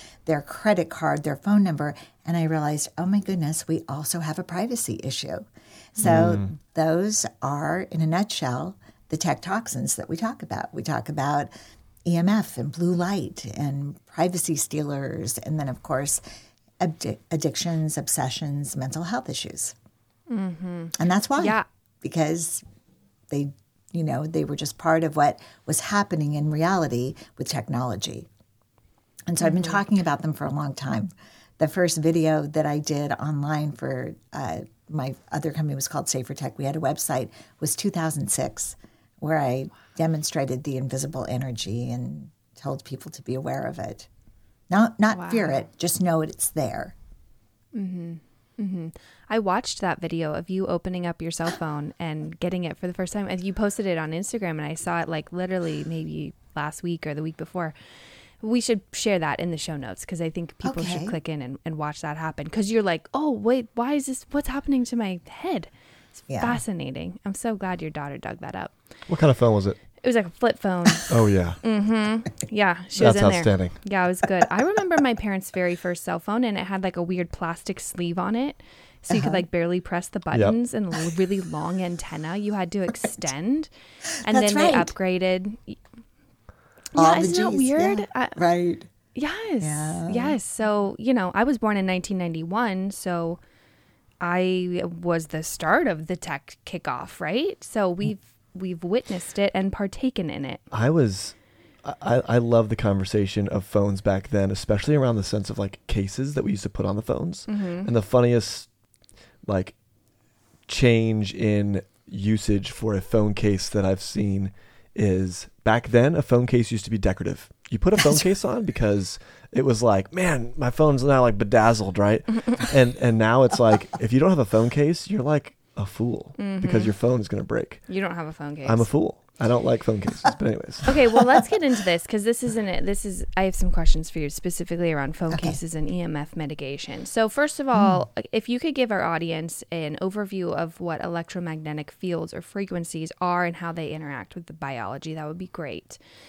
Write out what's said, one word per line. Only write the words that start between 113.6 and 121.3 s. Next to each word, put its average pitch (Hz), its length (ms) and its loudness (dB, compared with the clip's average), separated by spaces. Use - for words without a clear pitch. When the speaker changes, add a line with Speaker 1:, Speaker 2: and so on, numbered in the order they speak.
Speaker 2:
that 101 160 2
I've 95 160 2
seen 98 520 -2
is 95 540 0
back 110 240 4
then, 120 260 6
a - 80 2
phone 123 240 4
case 120 260 2
used 110 120 -4
to - 60 -12
be 110 80 0
decorative. 95 520 -2
You 113 80 -2
put 180 140 6
a 214 40 8
phone - 160 6
Speaker 1:
That's 151 100 6
Speaker 2:
case 196 220 2
on 226 200 0
because 104 540 0
it 131 120 2
was 117 180 4
like, 101 300 4
"Man, 160 440 0
my 123 140 0
phone's 143 320 6
now, 135 200 6
like, 117 140 6